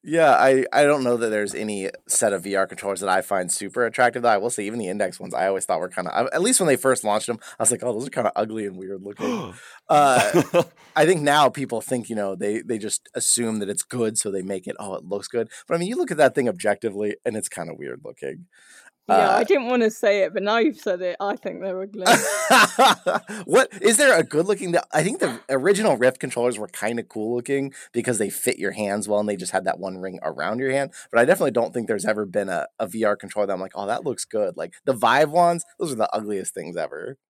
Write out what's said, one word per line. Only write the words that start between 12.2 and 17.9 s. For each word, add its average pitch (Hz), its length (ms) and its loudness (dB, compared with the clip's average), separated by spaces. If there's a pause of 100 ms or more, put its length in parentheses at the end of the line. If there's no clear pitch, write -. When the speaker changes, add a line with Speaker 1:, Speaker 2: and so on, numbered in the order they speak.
Speaker 1:
they, 104 260 -2
they 113 160 -4
just 101 380 -6
assume 113 440 0
that 98 100 -4
it's 98 140 -6
good, 110 340 -4
so 101 140 -4
they 95 120 -4
make 95 240 -8
it, - 120 -8
"Oh, 98 160 -8
it - 80 -10
looks 98 240 -8
good." 113 220 -4 (180)
But, 165 80 -2
I - 20 -2
mean, 180 120 -4
you 247 80 -6
look 339 140 -4
at 151 60 -4
that 139 180 4
thing 127 120 0
objectively, 104 800 -4
and 110 100 -4
it's 107 140 -8
kinda 80 240 -10
weird 65 320 -12